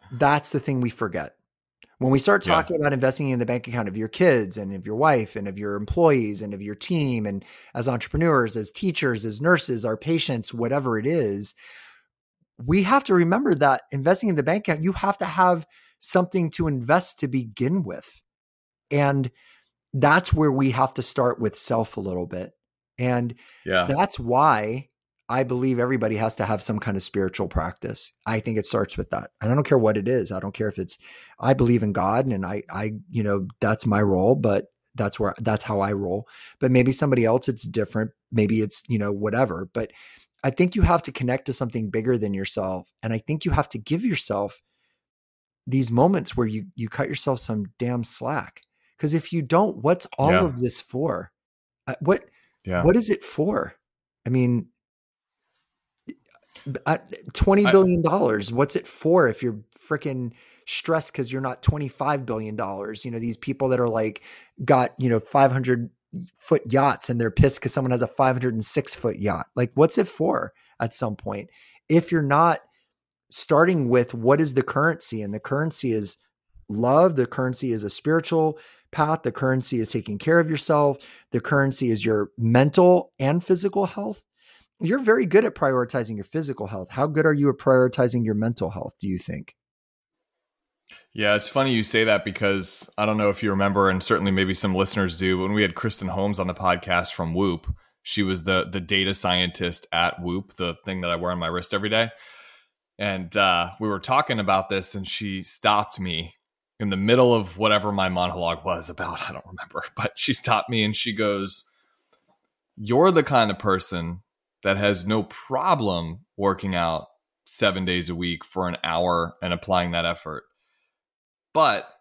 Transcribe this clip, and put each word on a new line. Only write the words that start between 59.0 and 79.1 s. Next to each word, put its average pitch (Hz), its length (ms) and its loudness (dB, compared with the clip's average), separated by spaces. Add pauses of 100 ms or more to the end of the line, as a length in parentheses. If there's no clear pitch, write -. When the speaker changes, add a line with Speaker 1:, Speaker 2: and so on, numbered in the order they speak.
Speaker 2:
if - 120 -4
you're 113 180 -4 (180)
frickin' 131 560 -6 (320)
stressed - 480 -4
'cause 127 180 -6
you're 131 100 -6
not 127 220 -8
twenty-five 143 640 0
billion 110 300 -4
dollars? 101 500 -6
You 123 60 -8
know, 117 80 -6
these 117 180 -4
people 135 320 -2
that 127 100 2
are, 120 80 2
like, 110 340 -2 (440)
got, 127 340 4
you 127 100 2
know, 113 100 4
five 139 320 4
hundred 123 380 0 (460)
foot - 360 0
yachts 135 380 2
and 120 120 -2
they're 110 100 0
pissed - 300 4
'cause 127 120 -4
someone 127 180 -2
has 123 100 0
a 117 60 0
five 131 280 2
hundred 123 180 -2
and 110 120 -4
six - 300 -2
foot - 220 -4
yacht. 101 380 -4
Like, 120 200 0
what's 160 220 4
it 202 100 2
for - 460 -4 (260)
at 117 140 -4
some 107 220 -4
point? 101 340 -10 (380)
If 170 240 2
you're 165 100 2
not 151 380 2 (720)
starting 160 580 2
with 123 240 2
what 127 280 4
is 139 140 -2
the 131 80 2
currency, 143 580 -2
and 104 120 -6
the 107 60 -6
currency 143 540 -2
is 104 240 -4 (520)
love, 139 460 4
the 123 120 2
currency 127 440 -4
is 107 120 -2
a 101 60 -6
spiritual 156 720 0 (320)
path, 156 320 0